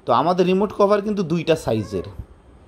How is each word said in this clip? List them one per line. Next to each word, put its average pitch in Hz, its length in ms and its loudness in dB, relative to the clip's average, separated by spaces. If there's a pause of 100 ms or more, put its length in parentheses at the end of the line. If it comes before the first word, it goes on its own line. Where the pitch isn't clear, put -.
তো 127 60 2
আমাদের 170 340 2
remote 190 260 0
cover 202 300 2
কিন্তু 208 200 -4
দুইটা 160 340 0
সাইজের, 104 460 -4 (640)